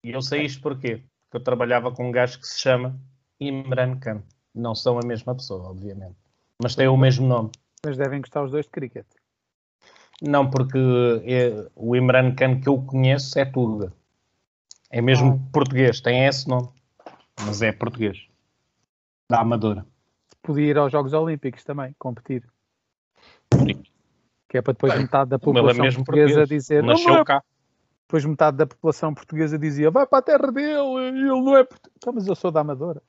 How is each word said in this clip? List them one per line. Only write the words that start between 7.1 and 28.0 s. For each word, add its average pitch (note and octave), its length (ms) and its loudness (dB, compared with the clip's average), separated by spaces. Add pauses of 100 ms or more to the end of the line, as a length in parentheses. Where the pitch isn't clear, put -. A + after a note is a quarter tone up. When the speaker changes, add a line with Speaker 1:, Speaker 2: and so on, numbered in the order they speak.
Speaker 1:
nome. A2+ 240 0 (340)
Speaker 2:
Mas C#3 140 -6
devem C#3 220 -4
gostar C#3+ 240 -8
os C3 60 -8
dois D3 140 -4
de - 80 -18
cricket. B2+ 340 -12 (1160)
Speaker 1:
Não, C#3+ 280 2
porque C3 280 0 (480)
é... A#2+ 480 -2
o A#2 220 -4
Imran B2+ 380 4
Khan C3 260 0
que - 80 -2
eu C#3 140 2
conheço C3+ 560 0
é C3+ 60 2
turco. A2 480 -4 (960)
É B2 120 -2
mesmo C3 440 4
Speaker 2:
Ah. - 60 -16
Speaker 1:
português, C3+ 480 2
tem B2 260 2
esse C3+ 220 -2
nome. B2 200 -4 (800)
Mas G#2+ 160 -4
é A2 100 0
português. A2+ 560 -6 (1000)
Da A#2 120 2
Amadora. G#2+ 460 -2 (560)
Speaker 2:
Podia D3 240 -2
ir D3 100 0
aos C#3+ 160 2
Jogos D3 220 -2
Olímpicos D#3 500 -4
também, C#3+ 340 -12
competir. B2 460 -10 (1120)
Speaker 1:
Sim. - 280 2 (680)
Speaker 2:
Que B2+ 100 -2
é A#2+ 40 -2
para B2+ 120 -2
depois C3+ 180 2
Speaker 3:
Bem, C3+ 100 0
Speaker 2:
metade C3+ 280 0
da C#3 60 -2
Speaker 1:
Ele - 60 -4
é - 20 -18
Speaker 2:
população B2 380 4
Speaker 1:
mesmo C3 220 0
Speaker 2:
portuguesa D3+ 360 4
Speaker 1:
português. D3 220 0
Speaker 2:
dizer, D3 180 0
"Ele A#2 80 0
Speaker 1:
Nasceu E4+ 260 4
Speaker 2:
não D#4+ 60 6
é." D4+ 40 2
Speaker 1:
cá. C#4 180 0 (640)